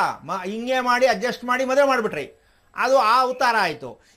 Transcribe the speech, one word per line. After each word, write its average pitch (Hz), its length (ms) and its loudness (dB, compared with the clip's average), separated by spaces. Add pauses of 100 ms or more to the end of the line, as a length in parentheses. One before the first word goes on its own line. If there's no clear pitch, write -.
(240)
ಮ-, 180 220 -8
ಹಿಂಗೆ 233 340 -4
ಮಾಡಿ 247 280 2
ಅಡ್ಜಸ್ಟ್ 226 360 -2
ಮಾಡಿ 247 220 -2
ಮದುವೆ 269 220 4
ಮಾಡ್ಬಿಟ್ರಿ, 214 540 -2 (340)
ಅದು 254 220 2
ಆ 240 240 4
ಅವತಾರ 254 380 0
ಆಯ್ತು. 139 420 -4 (160)